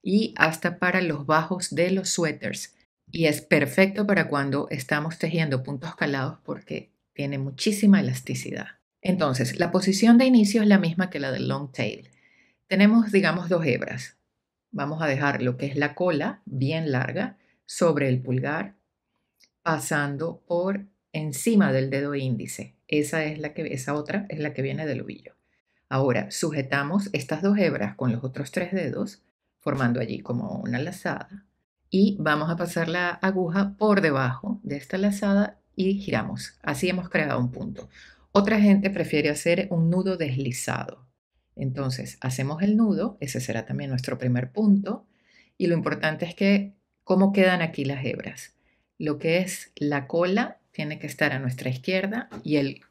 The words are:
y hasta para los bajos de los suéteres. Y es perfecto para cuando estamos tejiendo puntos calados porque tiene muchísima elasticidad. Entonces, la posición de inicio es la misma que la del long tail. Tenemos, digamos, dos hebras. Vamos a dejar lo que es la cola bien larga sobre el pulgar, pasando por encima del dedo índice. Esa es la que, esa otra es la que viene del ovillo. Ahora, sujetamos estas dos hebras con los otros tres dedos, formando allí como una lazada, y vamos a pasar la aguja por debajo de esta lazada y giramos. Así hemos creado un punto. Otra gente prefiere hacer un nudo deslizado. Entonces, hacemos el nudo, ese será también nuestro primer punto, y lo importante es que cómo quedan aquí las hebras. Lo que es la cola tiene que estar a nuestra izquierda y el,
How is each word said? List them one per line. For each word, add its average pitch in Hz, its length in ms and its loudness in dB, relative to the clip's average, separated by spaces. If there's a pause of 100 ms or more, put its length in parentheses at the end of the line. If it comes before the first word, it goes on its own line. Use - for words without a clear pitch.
y 214 280 2
hasta 160 420 2
para 180 220 2
los 147 260 -2
bajos 156 480 0
de 175 160 2
los 190 200 -2
suéteres. - 640 -4 (340)
Y 165 160 0
es 151 160 2
perfecto 196 640 2
para 175 220 2
cuando 139 420 -2
estamos 151 480 -4
tejiendo 156 460 0
puntos 147 320 -10
calados 143 480 -2
porque - 480 -10 (200)
tiene 139 260 -4
muchísima 196 600 4
elasticidad. - 680 -4 (360)
Entonces, 151 560 0
la 170 140 0
posición 196 440 6
de 262 100 8
inicio 226 360 6
es 214 60 4
la 196 100 8
misma 180 320 0
que 151 80 -8
la 135 140 -4
del 127 160 -4
long 135 240 -4
tail. - 360 -6 (600)
Tenemos, 214 420 6
digamos, 175 380 2
dos 165 180 2
hebras. - 500 -2 (540)
Vamos 151 320 -4
a 156 60 0
dejar 139 340 0
lo 123 140 0
que 139 100 -6
es 139 100 -6
la 147 200 0
cola 175 480 -2
bien 143 480 -2
larga 139 440 -4 (280)
sobre 147 440 2
el 127 140 0
pulgar, 139 540 -4 (880)
pasando 147 840 -2
por 190 400 -2 (260)
encima 156 600 2
del 135 180 0
dedo 143 240 -2
índice. 127 640 -6 (100)
Esa 151 380 0
es 151 160 -6
la 151 140 -8
que, 156 200 -8
esa 139 200 -6
otra 196 340 -4
es 156 100 -8
la 147 160 -6
que 135 80 -4
viene 139 240 -4
del 143 140 -4
ovillo. - 340 -14 (540)
Ahora, 127 420 0
sujetamos 147 840 -2
estas 151 300 -4
dos 202 160 2
hebras 139 380 0
con 123 160 0
los 117 100 -4
otros 131 300 -8
tres 180 180 -4
dedos, 185 540 -6 (340)
formando 131 400 0
allí - 220 -4
como 104 400 -6
una 120 180 -4
lazada, 175 680 -8 (460)
y 202 300 4
vamos 151 300 0
a 170 60 -2
pasar 170 320 -2
la 175 220 -2
aguja 190 680 0
por 208 240 4
debajo 135 640 0
de 139 140 -6
esta - 200 -8
lazada 202 640 2 (160)
y 190 200 0
giramos. - 680 -4
Así 147 260 -2
hemos 180 200 -4
creado 143 320 0
un 127 100 0
punto. - 380 -10 (420)
Otra 208 300 4
gente 196 300 6
prefiere 156 380 0
hacer 165 420 0
un 165 200 2
nudo 185 260 0
deslizado. 135 920 -4 (480)
Entonces, 131 640 -6
hacemos 135 420 -4
el 208 140 2
nudo, 214 440 0
ese 135 200 -6
será 117 260 -6
también 135 240 -6
nuestro 131 280 -4
primer 127 340 -2
punto, 202 520 2 (540)
y 180 80 0
lo 170 80 2
importante 156 520 -2
es 170 100 -12
que 202 400 2 (260)
cómo 196 300 4
quedan 185 280 4
aquí 160 240 -2
las 139 200 -4
hebras. - 500 -8 (440)
Lo 151 200 -4
que 165 200 2
es - 360 -6
la 147 320 -2
cola 185 540 0 (100)
tiene 151 300 -8
que 151 80 -10
estar 147 240 0
a 135 80 -4
nuestra 127 300 -4
izquierda 190 580 -4 (160)
y 151 140 0
el, 139 320 -2